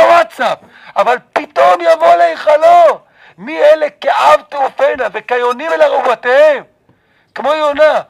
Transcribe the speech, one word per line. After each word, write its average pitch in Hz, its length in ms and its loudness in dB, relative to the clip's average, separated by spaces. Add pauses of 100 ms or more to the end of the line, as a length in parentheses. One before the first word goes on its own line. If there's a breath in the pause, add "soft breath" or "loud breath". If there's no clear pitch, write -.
וואטסאפ, 330 520 0 (380 loud breath)
אבל 214 200 -2 (160)
פתאום 330 480 0
יבוא 330 340 2
להיכלו. 330 880 2 (380 soft breath)
"מי 285 240 -8
אלה 302 240 2 (140)
כעב 294 480 0
תעופנה 277 640 -4
וכיונים 247 600 -6
אל 311 100 0
ארובותיהם?" 262 800 0 (720)
כמו 277 200 -4
יונה, 294 560 0